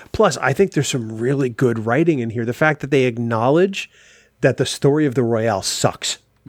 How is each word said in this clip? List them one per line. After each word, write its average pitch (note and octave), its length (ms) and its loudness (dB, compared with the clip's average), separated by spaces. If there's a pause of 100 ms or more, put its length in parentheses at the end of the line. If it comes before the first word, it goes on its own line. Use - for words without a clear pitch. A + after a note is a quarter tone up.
(120)
Plus, F#3 280 2
I C3 120 0
think F#3+ 220 0
there's C#3+ 160 -2
some A2+ 300 -6
really C3+ 280 0
good A#2 380 0
writing D3 340 2
in A#2 120 -4
here. A#2 120 -4
The A#2 80 -2
fact D#3 300 0
that C#3 100 -8
they C3+ 140 4
acknowledge A#2+ 840 0 (520)
that C3 160 2
the C3+ 80 0
story D3 400 2
of B2 100 -2
the C3 80 2
Royale A2+ 380 0
sucks. - 560 -4 (320)